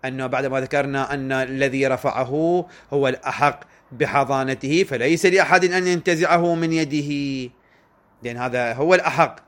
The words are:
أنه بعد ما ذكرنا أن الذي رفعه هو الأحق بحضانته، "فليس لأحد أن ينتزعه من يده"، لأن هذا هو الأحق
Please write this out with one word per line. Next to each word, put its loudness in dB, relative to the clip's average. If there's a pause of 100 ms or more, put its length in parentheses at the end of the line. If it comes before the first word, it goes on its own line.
أنه -6
بعد -2
ما -2
ذكرنا -2
أن -4
الذي 0
رفعه 0 (260)
هو 2
الأحق 0 (320)
بحضانته، 0
"فليس 0
لأحد 4
أن 0
ينتزعه 2
من -2
يده"، -4 (720)
لأن -8
هذا -2
هو 2
الأحق 2 (120)